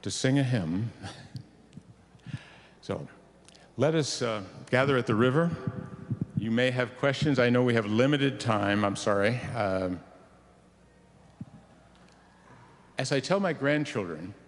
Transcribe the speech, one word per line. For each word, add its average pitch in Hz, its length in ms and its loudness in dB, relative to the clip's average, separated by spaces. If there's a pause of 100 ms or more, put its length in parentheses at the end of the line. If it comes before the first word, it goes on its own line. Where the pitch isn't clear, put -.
to - 80 -6
sing 135 280 2
a 139 40 4
hymn. 110 480 -2 (120)
<laughs> - 0 - (1800)
So 78 260 -8 (680)
let 143 180 2
us, 156 280 -2
uh, 110 200 -2 (280)
gather 135 260 4
at 120 100 0
the 120 80 2
river. 127 360 4 (880)
You 107 120 -2
may 123 200 2
have 123 260 -2
questions. 139 420 0
I 120 120 6
know 123 120 4
we 123 120 4
have 113 100 2
limited 135 560 2
time. 104 420 2
I'm 101 140 0
sorry. 104 420 0 (160)
Um, 95 460 -2 (3000)
as 131 160 -2
I 139 80 4
tell 190 200 0
my 185 120 0
grandchildren 120 800 -2 (160)